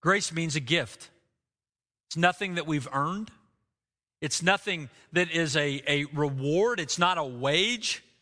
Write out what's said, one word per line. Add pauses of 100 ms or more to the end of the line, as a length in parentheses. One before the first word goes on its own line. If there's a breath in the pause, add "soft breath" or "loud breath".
Grace
means
a
gift. (960)
It's
nothing
that
we've
earned. (920)
It's
nothing (240 soft breath)
that
is
a,
a
reward.
It's
not
a
wage. (200)